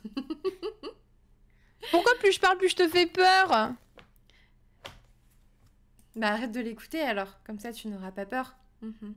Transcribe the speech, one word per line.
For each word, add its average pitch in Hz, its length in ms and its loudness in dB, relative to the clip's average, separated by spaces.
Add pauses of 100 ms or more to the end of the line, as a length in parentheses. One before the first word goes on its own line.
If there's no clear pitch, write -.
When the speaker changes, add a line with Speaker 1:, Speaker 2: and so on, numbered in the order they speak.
(160)
Speaker 1:
<laughs> - 1700 -12
Speaker 2:
Pourquoi 349 300 4
plus 392 120 4
je - 80 -2
parle, 370 180 4
plus 370 120 2
je - 60 -4
te 359 120 4
fais 349 180 2
peur ? 370 680 4 (2500)
Speaker 1:
Bah 220 180 -2
arrête 220 200 -4
de 247 80 -6
l'écouter 233 400 -8
alors, 202 460 -4
comme 214 120 -12
ça 240 140 -12
tu 220 160 -12
n'auras 190 240 -10
pas 196 140 -10
peur. 262 280 -6 (280)
Mhm. 220 340 -14